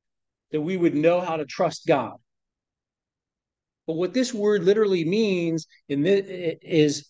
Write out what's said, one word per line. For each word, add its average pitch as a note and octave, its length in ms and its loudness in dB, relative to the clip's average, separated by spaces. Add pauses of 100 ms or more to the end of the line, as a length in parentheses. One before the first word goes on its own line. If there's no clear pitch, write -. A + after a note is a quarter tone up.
(500)
that D3+ 100 -4
we F3+ 160 -4
would E3 200 0
know E3+ 240 2
how E3+ 160 -4
to D3+ 80 -6
trust - 420 -4
God. B2 280 0 (1700)
But D#3+ 80 -4
what F3+ 200 -4
this B3 180 -2
word G#3 320 0
literally G3 400 2
means F3 640 0 (220)
in C#3+ 140 -2
thi-, F#3+ 480 0
i-, E3 120 -6
is D3+ 480 0